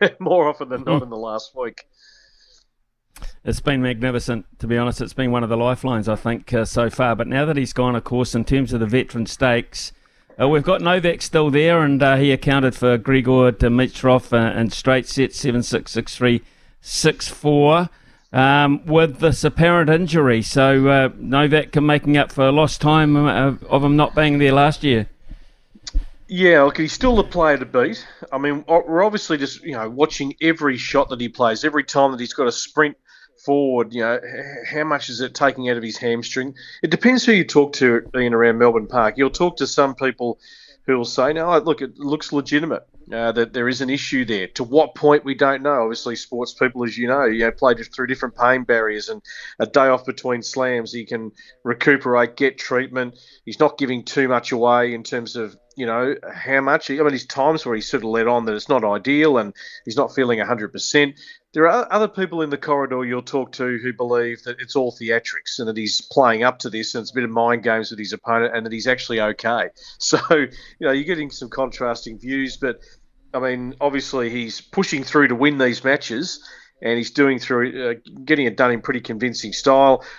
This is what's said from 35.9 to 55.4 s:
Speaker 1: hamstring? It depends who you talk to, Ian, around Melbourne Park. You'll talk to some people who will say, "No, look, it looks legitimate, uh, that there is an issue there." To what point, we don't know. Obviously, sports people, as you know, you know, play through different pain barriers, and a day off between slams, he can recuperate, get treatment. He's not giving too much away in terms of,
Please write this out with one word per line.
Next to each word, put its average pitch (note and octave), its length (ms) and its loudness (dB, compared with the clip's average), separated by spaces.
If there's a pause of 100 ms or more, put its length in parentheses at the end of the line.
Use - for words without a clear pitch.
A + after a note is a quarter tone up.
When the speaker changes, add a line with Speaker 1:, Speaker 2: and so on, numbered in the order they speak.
Speaker 1:
hamstring? B2 580 -4 (280)
It D#3+ 80 0
depends A#3+ 340 2
who A#3 80 4
you F3+ 120 4
talk C#3+ 300 4
to, A#2+ 280 2 (120)
Ian, B2 200 0
around A2+ 240 4
Melbourne A2+ 280 4
Park. A2 300 0
You'll C3+ 140 2
talk F3 260 -2
to C3+ 100 -2
some C3+ 280 0
people B2 440 -4 (480)
who C3 120 2
will A#2 80 -2
say, C3+ 260 0
"No, D#3+ 240 0
look, C#3+ 240 0
it B2+ 180 -10
looks D3 360 -6
legitimate, C#3+ 520 -2 (240)
uh, A#2 220 -2
that A2+ 220 0
there A#2+ 120 -2
is B2+ 140 -2
an C3 80 -4
issue C3 380 -4
there." G2 220 -4
To - 160 -8
what C#3+ 300 2
point, D3 300 2
we C3+ 100 -4
don't C3+ 280 0
know. C#3 220 0
Obviously, A#2 320 -6
sports A#2+ 360 -8
people, B2+ 320 -2
as A2 140 -6
you A#2+ 100 -4
know, C3+ 160 2
you A2+ 140 0
know, A2+ 120 2
play B2+ 240 2
through A#2+ 340 -8
different B2+ 280 -6
pain B2+ 280 2
barriers, A2 440 -2
and A2 140 -10 (360)
a A#2 60 0
day C3+ 240 4
off B2+ 160 2
between B2 380 -6
slams, B2 500 -4
he A#2 140 -12
can A2+ 260 -10 (320)
recuperate, B2 720 2
get C3+ 220 0
treatment. B2+ 600 -4 (280)
He's A2 120 -12
not D3+ 200 2
giving B2 260 -4
too C3+ 240 -2
much B2 240 0
away A#2+ 400 2
in A2+ 100 -8
terms A#2 340 -8
of, G#2+ 200 -10 (220)